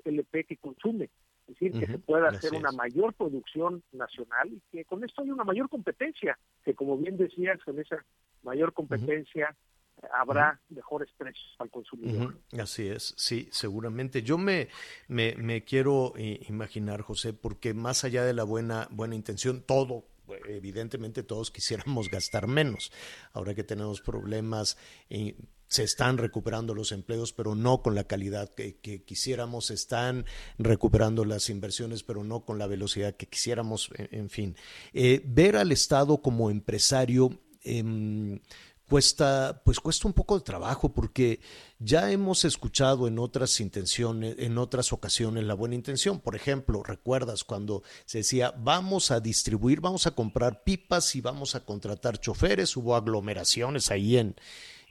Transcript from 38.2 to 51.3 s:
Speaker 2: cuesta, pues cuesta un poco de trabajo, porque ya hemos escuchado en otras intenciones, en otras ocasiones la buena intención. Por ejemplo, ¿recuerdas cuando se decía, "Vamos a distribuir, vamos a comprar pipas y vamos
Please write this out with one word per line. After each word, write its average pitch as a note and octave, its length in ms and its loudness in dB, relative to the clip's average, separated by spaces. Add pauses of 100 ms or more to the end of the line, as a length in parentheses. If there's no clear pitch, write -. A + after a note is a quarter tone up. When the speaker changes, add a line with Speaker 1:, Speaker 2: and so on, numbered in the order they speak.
Speaker 2:
cuesta, C3+ 760 4
pues - 160 6
cuesta E3 300 0
un F3+ 40 0
poco - 240 4
de D#3+ 60 -4
trabajo, G2 500 -2
porque A#2 460 2 (400)
ya D#3 320 4
hemos G3 320 2
escuchado C3 640 4
en A2+ 100 0
otras A#2+ 440 0
intenciones, A2+ 800 -2
en A#2+ 180 0
otras B2 340 0
ocasiones A2+ 540 0
la G#2+ 80 0
buena A#2 220 -2
intención. C#3 440 0
Por - 160 -6
ejemplo, C3 480 0
¿recuerdas A#2 640 -2
cuando G#2 360 -4 (220)
se - 140 -6
decía, B2 400 2
"Vamos F3+ 520 2
a A#2 120 2
distribuir, A2 580 2
vamos F3+ 260 0
a E3 100 2
comprar A#2 500 0
pipas F3+ 500 2
y C3 60 -4
vamos C3+ 340 -4